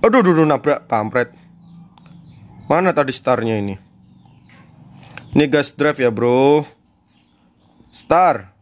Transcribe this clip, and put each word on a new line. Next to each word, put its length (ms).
Aduh, 160
aduh, 160
aduh, 80
nabrak, 480
kampret. 400
Mana 240
tadi 240
starnya 400
ini? 240
Ini 160
gas 240
drive 240
ya, 160
bro. 560
Star. 640